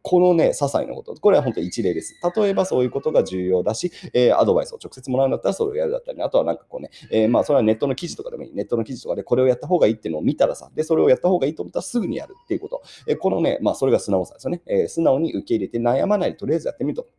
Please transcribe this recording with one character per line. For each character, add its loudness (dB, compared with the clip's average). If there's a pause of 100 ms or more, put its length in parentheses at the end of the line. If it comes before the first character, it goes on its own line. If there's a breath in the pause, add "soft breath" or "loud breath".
こ 4
の 6
ね、 4
些 0
細 -2
な -10
こ -10
と。 -12
こ 2
れ 6
は 4
本 -2
当 -4
一 -6
例 2
で -4
す。 -16 (200)
例 2
え -2
ば 0
そ -2
う 2
い 0
う -4
こ -6
と -2
が 2
重 -4
要 2
だ -2
し、 -4 (220 loud breath)
え 4
ー、 4
ア 4
ド 4
バ 2
イ -6
ス -16
を -20
直 -14
接 -14
も 0
ら 2
う 0
ん 0
だ -2
っ -10
た 0
ら -2
そ -2
れ -2
を -8
や 0
る -2
だ -4
っ -10
た -10
り -12
ね。 -4
あ -4
と 0
は 2
な 0
ん -4
か -20
こ -16
う -10
ね、 -14 (220 loud breath)
え 4
ー、 2
ま 4
あ、 0
そ -2
れ 4
は 4
ネ 4
ッ 0
ト -2
の -2
記 -8
事 -10
と -12
か -10
で -12
も -12
い -14
い。 -20
ネ -4
ッ -8
ト 0
の -2
記 -8
事 -16
と -10
か -2
で -6
こ 0
れ 2
を 4
や 4
っ -20
た -12
方 2
が 6
い 4
い -2
っ -20
て -10
い -4
う -4
の -4
を -4
見 0
た 4
ら -2
さ、 -18
で、 -4
そ 0
れ 2
を 4
や 6
っ -14
た -2
方 2
が 0
い -2
い -12
と -8
思 -10
っ -18
た -4
ら -8
す -4
ぐ -2
に -4
や -8
る -20
っ -20
て -2
い -2
う -4
こ -12
と。 -8 (240 loud breath)
え 0
ー、 0
こ -2
の 0
ね、 0
ま 2
あ、 -2
そ -2
れ 4
が 4
素 -4
直 2
さ -20
で -20
す -20
よ -4
ね。 -6
え 0
ー、 -10
素 -4
直 2
に -2
受 -4
け 0
入 -2
れ -14
て -6
悩 0
ま 0
な -2
い -2
で -12
と -10
り -2
あ 2
え -2
ず -6
や -6
っ -20
て -4
み -2
る -6
と。 -10 (120)